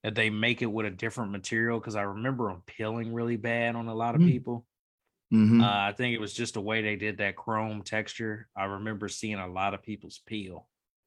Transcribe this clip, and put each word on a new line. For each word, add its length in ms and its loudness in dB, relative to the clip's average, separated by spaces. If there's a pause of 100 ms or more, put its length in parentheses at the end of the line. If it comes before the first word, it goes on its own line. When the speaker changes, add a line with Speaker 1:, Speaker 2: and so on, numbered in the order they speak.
Speaker 1:
that 120 -2
they 140 4
make 320 0
it 60 0
with 180 -2
a 60 -4
different 400 -4
material, 500 0
'cause 140 -8
I 80 0
remember 480 -2
'em 140 -10
peeling 480 -6
really 220 -2
bad 400 0
on 120 -6
a 80 -6
lot 200 0
of 60 8
Speaker 2:
Mm. 60 10
Speaker 1:
people. 380 0 (680)
Speaker 2:
Mm-hmm. 280 8
Speaker 1:
Uh, 40 8 (240)
I 20 -2
think 240 0
it 60 -4
was 120 -6
just 200 -4
the 80 -4
way 200 0
they 140 0
did 220 -4
that 180 -2
chrome 480 -2
texture. 720 -6
I 100 -4
remember 440 -4
seeing 300 -6
a 80 -6
lot 260 -2
of 100 -8
people's 360 -12
peel, 500 -10 (380)